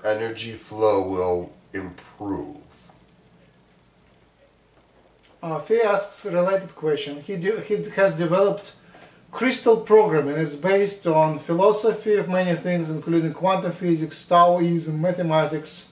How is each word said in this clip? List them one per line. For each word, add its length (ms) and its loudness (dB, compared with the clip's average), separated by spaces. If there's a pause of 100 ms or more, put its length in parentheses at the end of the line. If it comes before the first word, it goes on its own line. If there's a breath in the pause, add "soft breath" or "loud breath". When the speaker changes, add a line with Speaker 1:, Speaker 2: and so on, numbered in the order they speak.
Speaker 1:
energy 480 -4
flow 480 0
will 500 -4 (220)
improve. 840 -10 (2750)
Speaker 2:
Uh, 180 -6
Fei 220 2
asks 440 0
a 60 -6
related 440 0
question. 460 -4
He 160 -8
de-, 240 -2
he 140 -4 (160)
has 220 2
developed 600 0 (580 loud breath)
crystal 460 2
programming. 580 4
It's 200 -2
based 520 0
on 320 2
philosophy 760 2
of 120 0
many 280 0
things, 340 -4
including 440 -2
quantum 380 -2
physics, 540 -4
Taoism, 720 4
mathematics, 920 -2